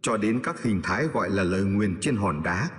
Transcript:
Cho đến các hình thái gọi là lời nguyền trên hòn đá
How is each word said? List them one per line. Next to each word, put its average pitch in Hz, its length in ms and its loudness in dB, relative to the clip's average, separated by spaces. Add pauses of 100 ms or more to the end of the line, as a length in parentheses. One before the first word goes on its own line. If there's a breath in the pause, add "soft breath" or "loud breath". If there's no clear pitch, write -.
Cho 113 160 0
đến 110 260 2
các 165 200 -6
hình 104 200 0
thái 143 240 -2
gọi 104 220 0
là 98 140 2
lời 95 200 2
nguyền 101 360 2
trên 139 160 0
hòn 87 280 0
đá 90 360 -2